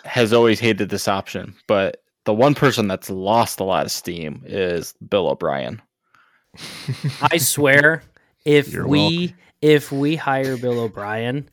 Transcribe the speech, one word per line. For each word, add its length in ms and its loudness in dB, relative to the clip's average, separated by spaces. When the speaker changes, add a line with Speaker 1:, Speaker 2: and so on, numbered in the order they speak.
Speaker 1:
wild. 20 -20
Speaker 2:
has 260 0
always 280 4
hated 300 0
this 180 -4
option, 460 -6
but 360 0
the 100 0
one 200 4
person 340 2
that's 220 -6
lost 480 0
a 60 -4
lot 220 0
of 40 -6
steam 560 -10
is 480 -4
Bill 200 0
O'Brien. 520 -4
Speaker 3:
<laughs> 680 -10
Speaker 1:
I 160 2
swear, 640 4
if 280 4
Speaker 3:
You're 140 -6
Speaker 1:
we, 120 2
Speaker 3:
welcome. 180 -6
Speaker 1:
if 320 4
we 240 0
hire 400 -2
Bill 240 -2
O'Brien, 720 -6